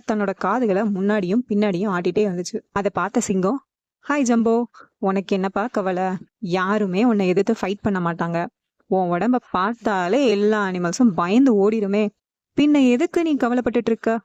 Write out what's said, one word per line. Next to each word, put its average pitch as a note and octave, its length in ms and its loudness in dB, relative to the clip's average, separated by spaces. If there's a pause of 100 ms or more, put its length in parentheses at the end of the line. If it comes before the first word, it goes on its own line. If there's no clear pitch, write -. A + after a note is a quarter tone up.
(120)
தன்னோட G#3 220 -2
காதுகளை G3+ 480 0
முன்னாடியும் G3+ 680 0
பின்னாடியும் G3+ 500 0
ஆட்டிட்டே F3+ 260 0
வந்துச்சு. F#3 360 -6 (100)
அதை G3+ 220 -2
பார்த்த F#3+ 260 -2
சிங்கம், G3 440 -2 (440)
"ஹாய் C#4+ 140 0
ஜம்போ, A3+ 420 2 (340)
உனக்கு F#3+ 380 -2
என்னப்பா G3 320 -4
கவலை? F#3 360 -2 (340)
யாருமே F#3+ 680 -2
உன்னை G#3 240 2
எதிர்த்து G3 340 2
ஃபைட் G3+ 200 -4
பண்ண G3 180 -2
மாட்டாங்க. E3+ 480 -2 (380)
உன் F#3 240 0
உடம்ப F#3+ 260 0 (160)
பார்த்தாலே G3+ 760 0
எல்லா G#3 400 2
அனிமல்ஸும் F#3 480 0
பயந்து G3+ 540 4
ஓடிடுமே. G#3 400 0 (520)
பின்ன C#4+ 280 4
எதுக்கு E4 340 0
நீ D#4+ 120 0
கவலைப்பட்டுட்டு A#3+ 500 0
இருக்க?" A3+ 400 -2